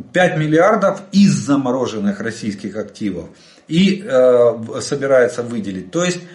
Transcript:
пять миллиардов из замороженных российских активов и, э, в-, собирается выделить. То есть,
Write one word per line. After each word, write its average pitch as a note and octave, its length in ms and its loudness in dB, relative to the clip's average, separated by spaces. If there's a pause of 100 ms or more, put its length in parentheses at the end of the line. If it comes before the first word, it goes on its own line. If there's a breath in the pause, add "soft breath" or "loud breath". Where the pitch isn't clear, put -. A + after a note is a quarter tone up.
(120)
пять F3+ 240 2
миллиардов F3 640 2 (100)
из F#3+ 200 6
замороженных B2 880 -2
российских G#2+ 560 -8
активов F#2+ 500 -8 (420 loud breath)
и, F3+ 340 2
э, B2+ 540 4
в-, A#2+ 240 -10
собирается C3 640 0
выделить. G2 500 -8
То E3+ 120 -2
есть, F3+ 160 -4 (140)